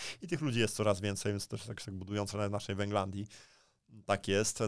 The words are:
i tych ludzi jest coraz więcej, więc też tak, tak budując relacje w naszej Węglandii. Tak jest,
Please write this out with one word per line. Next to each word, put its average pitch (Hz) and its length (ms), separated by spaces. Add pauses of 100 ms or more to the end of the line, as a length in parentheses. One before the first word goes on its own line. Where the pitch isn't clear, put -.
(220)
i 175 60
tych 165 120
ludzi 127 200
jest 107 160
coraz 104 240
więcej, 101 320
więc 98 160
też - 180
tak, 110 160
tak 98 120
budując 98 380
relacje 101 160
w 101 40
naszej 101 240
Węglandii. 101 500 (800)
Tak 98 220
jest, 101 400